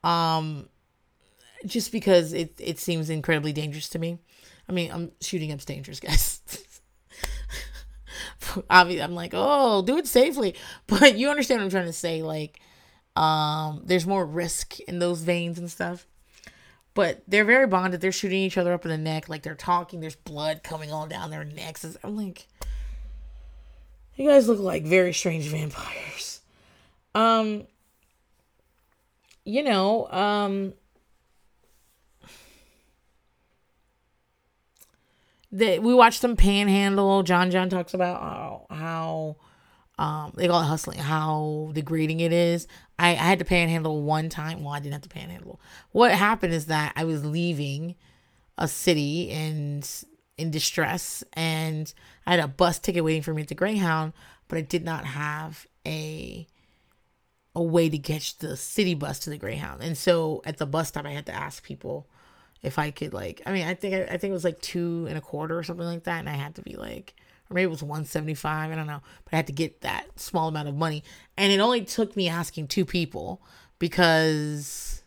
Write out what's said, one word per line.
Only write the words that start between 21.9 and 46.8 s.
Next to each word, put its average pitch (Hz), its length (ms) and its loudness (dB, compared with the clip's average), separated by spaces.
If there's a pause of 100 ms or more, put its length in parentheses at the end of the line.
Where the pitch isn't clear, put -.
I'm 208 140 -8
like, 202 320 -10 (1700)
"You 269 120 2
guys 277 200 10
look 220 100 4
like 175 260 -2
very 180 280 6
strange 160 340 -2
vampires." - 920 -8 (760)
Um, 220 520 2 (1800)
you 226 180 0
know, 214 480 2
um, 196 640 0 (4000)
they, 202 260 4
we 233 160 4
watched 233 280 8
them 240 140 2
panhandle. 196 840 6
John 180 280 4
John 185 180 2
talks 180 260 -2
about 180 260 0
how, - 500 -10
how, 160 640 -6 (600)
um, 151 380 -4
they 180 100 0
call 175 140 6
it 156 60 0
hustling, 156 320 -4
how 156 760 -2
degrading 156 480 0
it 170 120 4
is. 170 360 2 (300)
I, 175 120 6
I 170 40 4
had 175 260 4
to 175 40 -2
panhandle 160 580 2
one 156 260 0
time. 160 340 -8
Well, 143 120 -8
I 147 40 -6
didn't 143 140 -8
have 143 100 -10
to - 60 -20
panhandle. - 520 -16 (300)
What 226 220 8
happened 196 420 4
is 151 120 -2
that 151 280 0